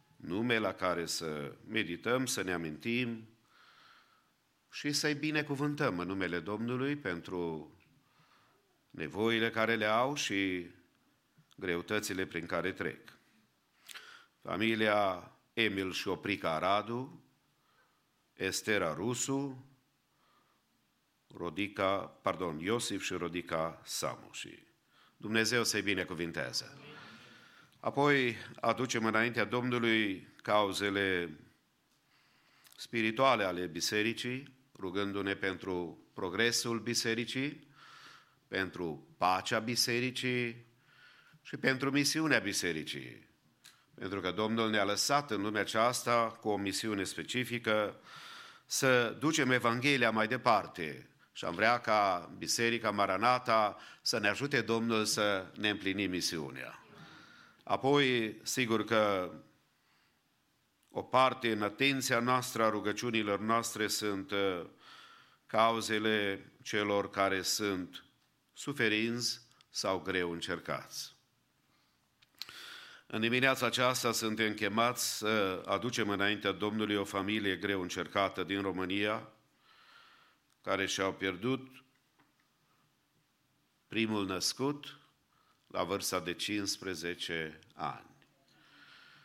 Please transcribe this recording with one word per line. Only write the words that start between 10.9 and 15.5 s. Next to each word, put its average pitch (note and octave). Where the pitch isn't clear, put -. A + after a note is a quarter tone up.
greutățile F#2+
prin E2+
care F2+
trec. -
Familia G#2